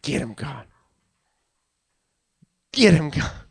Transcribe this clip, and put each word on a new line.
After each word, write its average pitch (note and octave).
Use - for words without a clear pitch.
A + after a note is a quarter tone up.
Get -
him, A2+
God. B2+
Get G#3+
him, D#3
God. -